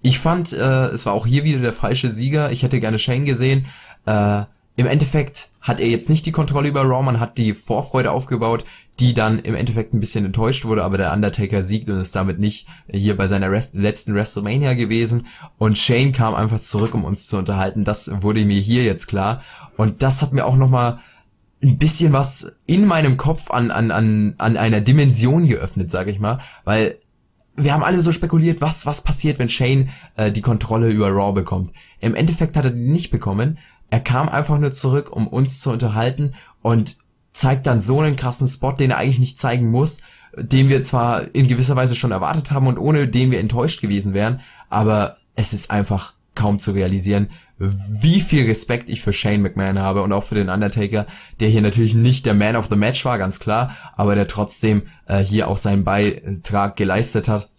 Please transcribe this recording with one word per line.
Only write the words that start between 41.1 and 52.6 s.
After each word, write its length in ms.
in 140
gewisser 280
Weise 200
schon 160
erwartet 400
haben 160
und 100
ohne 300
den 240
wir 80
enttäuscht 420
gewesen 320
wären, 280
aber 480
es 180
ist 180
einfach 420
kaum 240
zu 120
realisieren, 580
wie 600
viel 260
Respekt 420
ich 140
für 120
Shane 280
McMahon 380
habe 240
und 80
auch 120
für 120
den 140
Undertaker, 580
der 100
hier 120
natürlich 340
nicht 320
der 80
Man 200
of 140